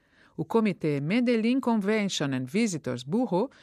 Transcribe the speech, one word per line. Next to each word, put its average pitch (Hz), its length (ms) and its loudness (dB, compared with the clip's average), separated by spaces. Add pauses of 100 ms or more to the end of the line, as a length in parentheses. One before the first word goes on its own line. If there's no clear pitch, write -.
(360)
O 165 80 -4
Comitê 170 560 0
Medellín 233 580 2
Convention 214 680 0
and 131 180 -2
Visitors 143 580 -2
Bureau 202 480 0 (120)